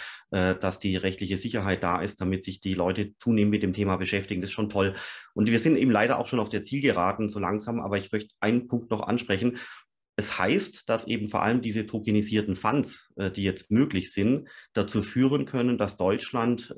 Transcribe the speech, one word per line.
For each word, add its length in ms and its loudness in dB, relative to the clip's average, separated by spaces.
äh, 240 4
dass 240 -2
die 160 0
rechtliche 400 -2
Sicherheit 480 -2
da 180 2
ist, 200 -4
damit 240 -2
sich 160 -10
die 120 -2
Leute 460 0
zunehmend 320 4
mit 120 2
dem 100 2
Thema 240 0
beschäftigen. 420 -2
Das 120 -4
ist 40 -10
schon 140 -2
toll. 260 2
Und 180 2
wir 80 6
sind 160 4
eben 160 4
leider 280 4
auch 80 -4
schon 120 0
auf 100 0
der 140 -4
Zielgeraden 640 0
so 120 -6
langsam, 420 -2
aber 160 -2
ich 160 -8
möchte 260 -4
einen 300 2
Punkt 220 -2
noch 100 -2
ansprechen. 560 0
Es 200 -2
heißt, 500 0
dass 180 0
eben 200 -2
vor 160 0
allem 180 2
diese 240 -2
tokenisierten 720 0
Funds, 640 -2
äh, 140 -2
die 120 -6
jetzt 260 -2
möglich 420 2
sind, 380 0
dazu 300 0
führen 420 2
können, 320 0
dass 180 -2
Deutschland, 840 0